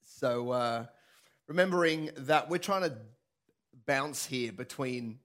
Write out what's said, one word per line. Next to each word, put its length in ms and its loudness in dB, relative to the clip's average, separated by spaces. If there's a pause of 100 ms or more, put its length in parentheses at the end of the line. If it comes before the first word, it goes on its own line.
So, 460 -2
uh, 360 0 (600)
remembering 720 2
that 320 2
we're 80 2
trying 240 0
to 160 -2 (880)
bounce 400 0
here 260 -4
between 720 -6